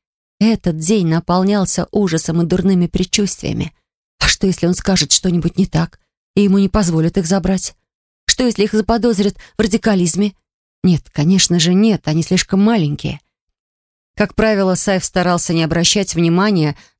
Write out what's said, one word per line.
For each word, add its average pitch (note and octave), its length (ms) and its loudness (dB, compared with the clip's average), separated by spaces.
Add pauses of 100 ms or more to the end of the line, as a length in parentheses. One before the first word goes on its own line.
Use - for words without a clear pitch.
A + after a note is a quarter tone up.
(420)
этот G3 360 0
день F3+ 280 0
наполнялся F3+ 840 0
ужасом E3+ 500 -2
и F3 40 0
дурными F3 420 0
предчувствиями. - 880 -4 (440)
А - 80 -2
что, - 200 0
если F3 180 -2
он F3+ 80 2
скажет F3+ 380 -2
что-нибудь F3 440 -2
не F#3 120 0
так, - 320 -4 (360)
и G#3 60 2
ему G3 160 4
не G3 100 2
позволят E3+ 520 0
их E3 80 -4
забрать? F#3 480 -2 (520)
Что, - 180 0
если G#3+ 180 0
их G#3+ 100 0
заподозрят G#3+ 600 0 (200)
в - 60 -2
радикализме? G3 720 0 (500)
Нет, F3 280 0
конечно F3 480 2
же, F3+ 160 2
нет, G#3 320 2
они D#3 160 -2
слишком F#3 360 -2
маленькие. D3+ 600 0 (1000)
Как G#3 160 -2
правило, G3 400 0
Сайф F#3+ 320 0
старался F3+ 480 0
не E3 100 0
обращать E3+ 520 -2
внимания E3+ 600 0 (240)